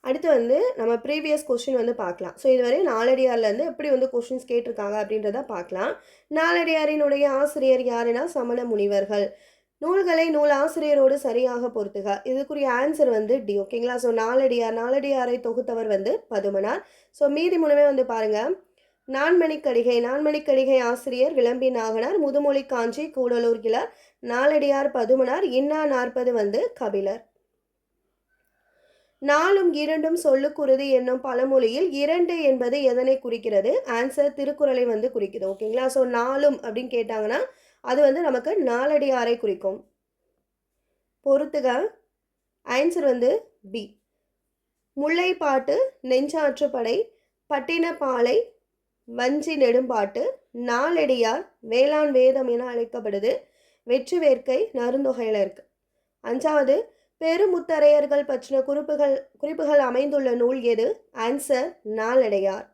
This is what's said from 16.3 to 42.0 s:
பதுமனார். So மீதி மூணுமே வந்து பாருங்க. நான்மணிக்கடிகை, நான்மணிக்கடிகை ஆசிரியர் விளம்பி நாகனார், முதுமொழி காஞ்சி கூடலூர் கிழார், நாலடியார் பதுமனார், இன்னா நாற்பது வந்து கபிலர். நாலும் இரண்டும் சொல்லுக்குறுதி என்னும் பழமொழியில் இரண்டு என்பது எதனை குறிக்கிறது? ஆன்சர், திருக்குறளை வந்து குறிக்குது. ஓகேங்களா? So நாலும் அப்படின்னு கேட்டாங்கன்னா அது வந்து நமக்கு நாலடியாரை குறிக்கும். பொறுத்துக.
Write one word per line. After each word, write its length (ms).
பதுமனார். 500
So 180
மீதி 260
மூணுமே 300
வந்து 140
பாருங்க. 340
நான்மணிக்கடிகை, 880
நான்மணிக்கடிகை 720
ஆசிரியர் 500
விளம்பி 380
நாகனார், 480
முதுமொழி 400
காஞ்சி 400
கூடலூர் 500
கிழார், 240
நாலடியார் 720
பதுமனார், 500
இன்னா 220
நாற்பது 480
வந்து 200
கபிலர். 420
நாலும் 520
இரண்டும் 520
சொல்லுக்குறுதி 600
என்னும் 260
பழமொழியில் 640
இரண்டு 340
என்பது 280
எதனை 320
குறிக்கிறது? 480
ஆன்சர், 420
திருக்குறளை 540
வந்து 240
குறிக்குது. 340
ஓகேங்களா? 360
So 80
நாலும் 480
அப்படின்னு 280
கேட்டாங்கன்னா 460
அது 220
வந்து 200
நமக்கு 260
நாலடியாரை 760
குறிக்கும். 360
பொறுத்துக. 420